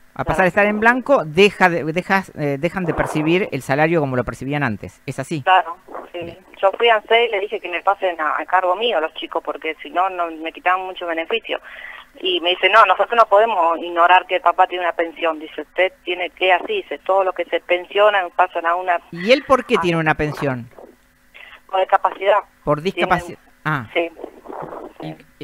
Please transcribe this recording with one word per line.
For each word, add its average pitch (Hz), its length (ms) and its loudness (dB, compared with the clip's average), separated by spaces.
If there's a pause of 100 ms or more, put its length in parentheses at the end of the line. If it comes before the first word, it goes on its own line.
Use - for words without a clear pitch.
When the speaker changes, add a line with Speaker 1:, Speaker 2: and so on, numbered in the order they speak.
(140)
Speaker 1:
a 135 100 -6
pasar 156 80 -2
a - 20 -2
Speaker 2:
Claro. 185 140 4
Speaker 1:
estar 202 180 2
en 214 140 0
blanco, 240 460 4
deja 185 420 4
de, 165 240 -2
dejas, 190 440 -2
eh, 143 220 -2
dejan 175 280 -4
de 151 80 -2
percibir 156 580 0
el 131 100 -6
salario 156 380 2
como 131 160 -2
lo 123 80 0
percibían 135 380 -6
antes. 107 440 -6
¿Es - 120 -8
así? 135 240 -6
Speaker 2:
Claro, 180 340 2 (360)
sí. 175 120 -10
Speaker 1:
Bien. 170 140 -16 (240)
Speaker 2:
Yo 196 160 4
fui 233 100 2
a 226 80 4
ansei 226 300 2
y 233 40 -4
le 202 100 -2
dije 208 200 -6
que 175 80 -12
me 170 140 -8
pasen 190 380 0
a, 147 180 -2
a - 80 -6
cargo 180 280 0
mío 208 260 -2
los 156 140 -2
chicos, 165 300 -8
porque 156 380 -8
si 151 80 -16
no, 175 200 0
no 175 200 -6
me 160 220 -10
quitaban 180 340 0
mucho 185 200 -10
beneficio. - 540 -6 (600)
Y 180 200 -2
me 175 100 0
dice, 185 180 2
"No, 214 160 8
nosotros 190 320 2
no 226 120 6
podemos 196 500 4
ignorar 175 480 4
que 185 100 -2
el 175 40 -2
papá 175 260 2
tiene 180 180 -4
una 170 80 -2
pensión". 165 460 -4
Dice, 156 240 -12
"Usted 185 300 -2 (100)
tiene 180 280 -6
que 185 220 0
así", 175 140 0 (160)
dice, - 160 -10
"todo 190 240 0
lo 185 100 -2
que 175 120 -6
se 170 160 -4
pensiona 196 720 0
pasan 175 320 0
a 170 80 0
una". 180 260 -2 (120)
Speaker 1:
¿Y 175 180 -2
él 269 160 2
por 254 200 2
qué 240 120 0
Speaker 2:
Ah. - 20 -2
Speaker 1:
tiene 165 180 0
una 156 160 2
pensión? 139 540 -4 (1040)
Speaker 2:
Por 190 80 -2
discapacidad. 190 600 2 (260)
Speaker 1:
Por 147 180 0
Speaker 2:
Tiene 190 140 -4 (100)
Speaker 1:
discapaci-, 175 320 -2 (260)
ah. 143 300 -4
Speaker 2:
Sí. 170 160 -2 (880)
Speaker 1:
¿Y, 160 80 -12 (360)